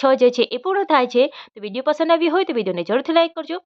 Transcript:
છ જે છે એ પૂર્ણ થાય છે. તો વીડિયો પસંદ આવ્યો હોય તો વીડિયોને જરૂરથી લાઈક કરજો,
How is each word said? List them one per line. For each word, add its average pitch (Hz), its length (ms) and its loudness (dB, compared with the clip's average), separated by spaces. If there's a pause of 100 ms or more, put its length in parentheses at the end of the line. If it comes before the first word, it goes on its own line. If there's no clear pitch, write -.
છ - 40 -2 (160)
જે 247 100 6
છે 247 260 -2
એ - 20 -6
પૂર્ણ 381 320 -2
થાય 254 240 2
છે. 247 100 4 (300)
તો - 60 -20
વીડિયો 208 260 -8
પસંદ 311 240 0
આવ્યો 330 240 2
હોય 381 100 2
તો 277 140 -6
વીડિયોને 180 320 -2
જરૂરથી 269 280 0
લાઈક 330 200 0
કરજો, 320 280 -8